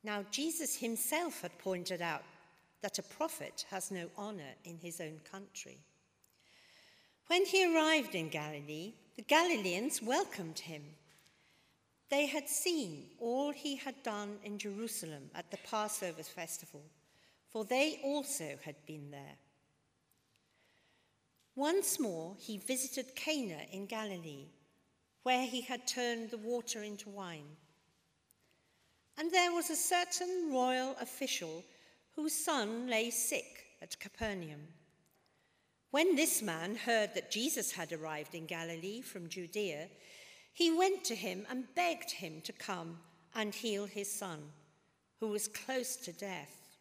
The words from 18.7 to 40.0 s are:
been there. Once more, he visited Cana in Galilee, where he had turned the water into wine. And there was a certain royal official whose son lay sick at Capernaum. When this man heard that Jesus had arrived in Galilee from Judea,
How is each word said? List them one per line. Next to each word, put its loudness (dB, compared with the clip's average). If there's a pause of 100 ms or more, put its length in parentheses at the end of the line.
been -10
there. -14 (2250)
Once 4
more, 0
he -6
visited -2
Cana 0 (100)
in -6
Galilee, -6 (760)
where 6
he -2
had -4
turned 0
the -6
water -2
into -8
wine. -10 (1600)
And 0
there 8
was 2
a 0
certain 2
royal 4
official -4 (540)
whose 0
son 2
lay 4
sick -2 (160)
at -12
Capernaum. -4 (1200)
When 8
this 6
man 0
heard 4
that -2
Jesus 0
had -4
arrived -4
in -6
Galilee -4
from -10
Judea, -4 (680)